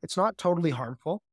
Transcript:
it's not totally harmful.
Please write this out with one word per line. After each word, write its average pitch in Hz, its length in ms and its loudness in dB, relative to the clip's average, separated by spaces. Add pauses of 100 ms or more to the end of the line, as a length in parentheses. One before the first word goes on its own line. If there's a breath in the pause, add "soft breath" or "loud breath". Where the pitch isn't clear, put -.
it's - 140 -10
not 208 220 2
totally 175 320 2
harmful. 127 520 -4 (100)